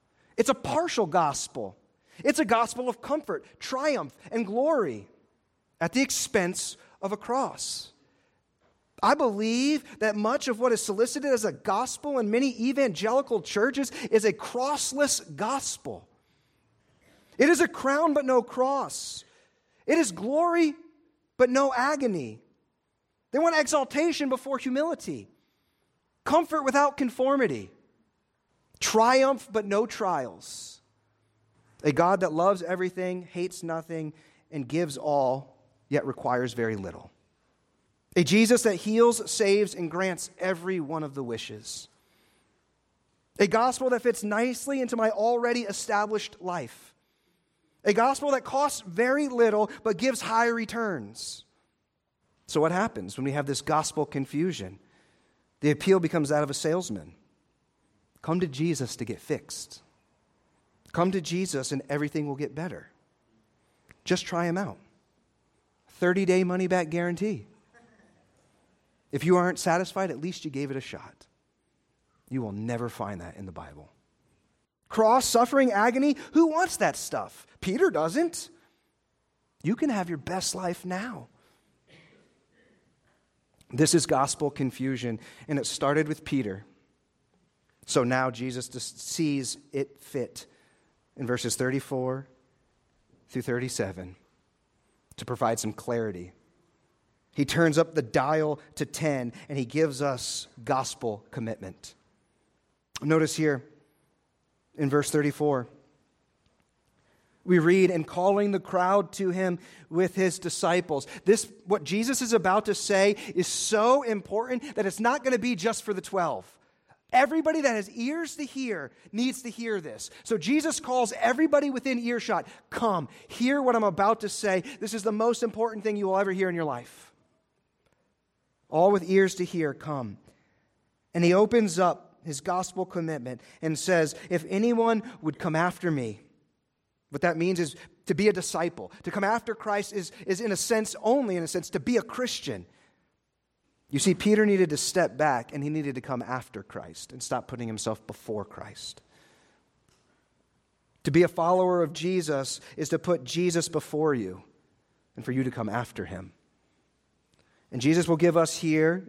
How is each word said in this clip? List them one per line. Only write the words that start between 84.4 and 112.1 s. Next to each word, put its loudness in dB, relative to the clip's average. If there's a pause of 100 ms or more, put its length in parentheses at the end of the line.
confusion, -4 (280)
and -2
it -2
started 0
with -8
Peter. -4 (1200)
So 2
now 2
Jesus -8
just -14
sees -4 (140)
it -6
fit -10 (720)
in -8
verses -2
thirty-four -4 (1000)
through -6
thirty-seven -4 (1040)
to -12
provide 0
some -4
clarity. -6 (1040)
He 0
turns 4
up 0
the 0
dial 0 (160)
to -4
ten, -4 (160)
and -6
he -2
gives 0
us -4 (160)
gospel -4
commitment. -10 (1080)
Notice 2
here 0 (1120)
in 0
verse 2
thirty-four, 0 (1800)
we 6
read, 6
"And -2
calling 2
the 0
crowd 2
to -2
him -2 (300)
with 0
his 0
disciples." -2 (200)
This, 4 (140)
what 0
Jesus -2